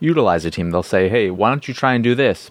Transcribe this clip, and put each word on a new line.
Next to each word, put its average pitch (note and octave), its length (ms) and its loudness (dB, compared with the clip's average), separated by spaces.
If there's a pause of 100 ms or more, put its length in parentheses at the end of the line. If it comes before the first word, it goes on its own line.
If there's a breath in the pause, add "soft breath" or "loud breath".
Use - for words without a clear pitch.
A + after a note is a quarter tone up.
utilize A#2 440 2
a E2+ 60 -4
team. E2+ 200 -4
They'll F2 120 0
say, F#2+ 260 2
"Hey, G#2+ 220 0
why F#2+ 180 0
don't C#3 180 -4
you C3+ 60 -10
try C3 220 0
and A#2 100 0
do A#2+ 100 2
this? A#2+ 360 -2